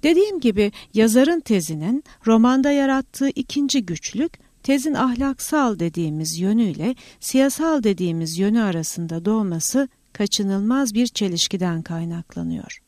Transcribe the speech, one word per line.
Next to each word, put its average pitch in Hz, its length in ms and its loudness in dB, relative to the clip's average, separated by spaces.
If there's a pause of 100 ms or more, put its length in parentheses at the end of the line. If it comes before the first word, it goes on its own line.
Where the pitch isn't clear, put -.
Dediğim 359 360 4
gibi 208 320 2 (220)
yazarın 254 460 4
tezinin 175 640 -2 (240)
romanda 247 440 4
yarattığı 269 580 0
ikinci 269 560 -2
güçlük, 196 460 -6 (320)
tezin 277 300 0
ahlaksal 262 880 0
dediğimiz 160 600 -4
yönüyle 208 560 0 (240)
siyasal 277 640 0
dediğimiz 165 540 -2
yönü 208 240 2
arasında 165 640 -4
doğması 214 600 0 (260)
kaçınılmaz 208 800 0
bir 240 140 2
çelişkiden 175 760 -2
kaynaklanıyor. 170 1080 -8